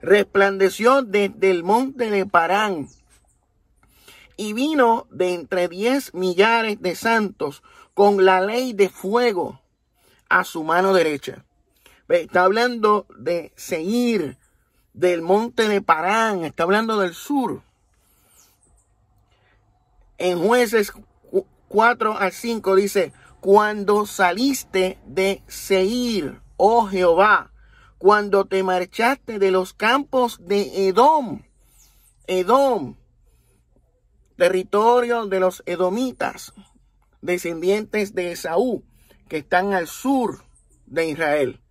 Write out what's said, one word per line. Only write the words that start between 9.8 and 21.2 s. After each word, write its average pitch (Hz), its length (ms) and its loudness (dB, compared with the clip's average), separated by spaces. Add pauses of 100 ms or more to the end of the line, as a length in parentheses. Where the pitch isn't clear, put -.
a 180 160 2
su 165 200 -8
mano 180 300 2
derecha. 156 520 -2 (640)
Ve, 170 160 2
está 180 200 0
hablando 214 600 0 (120)
de 165 380 -6
Seir, 190 840 -4 (560)
del 170 280 0
monte 214 460 0
de 202 140 0
Parán, 196 600 0
está 156 200 -6
hablando 214 360 0
del 175 140 -2
sur. 240 480 -6 (2500)
En 180 220 -2
Jueces 220 520 2
cu-, - 540 -8 (220)